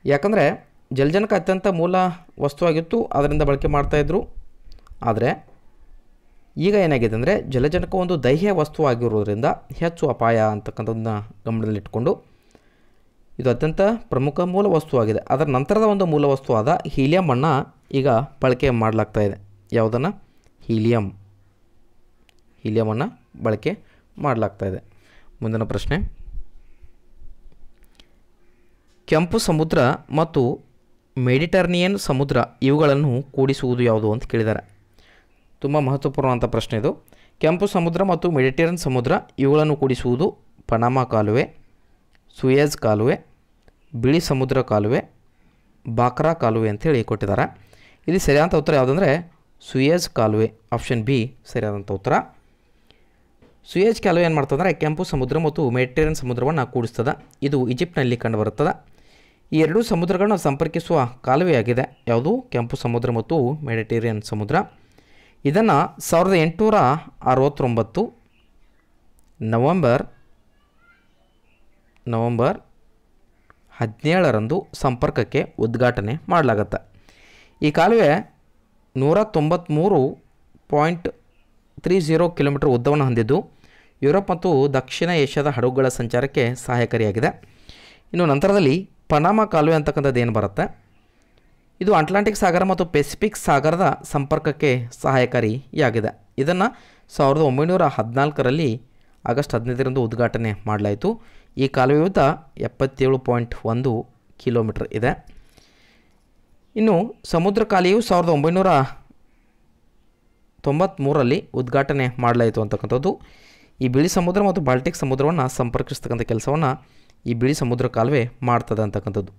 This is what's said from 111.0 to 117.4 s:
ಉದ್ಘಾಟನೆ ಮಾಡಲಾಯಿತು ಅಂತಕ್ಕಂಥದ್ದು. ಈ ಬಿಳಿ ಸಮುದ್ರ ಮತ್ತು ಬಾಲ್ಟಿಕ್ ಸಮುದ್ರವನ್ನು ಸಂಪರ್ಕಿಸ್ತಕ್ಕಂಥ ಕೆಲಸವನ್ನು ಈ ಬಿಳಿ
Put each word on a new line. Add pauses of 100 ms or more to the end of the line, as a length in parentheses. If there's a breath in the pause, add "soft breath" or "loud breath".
ಉದ್ಘಾಟನೆ (100)
ಮಾಡಲಾಯಿತು
ಅಂತಕ್ಕಂಥದ್ದು. (600 soft breath)
ಈ
ಬಿಳಿ
ಸಮುದ್ರ
ಮತ್ತು
ಬಾಲ್ಟಿಕ್
ಸಮುದ್ರವನ್ನು
ಸಂಪರ್ಕಿಸ್ತಕ್ಕಂಥ
ಕೆಲಸವನ್ನು (560 soft breath)
ಈ
ಬಿಳಿ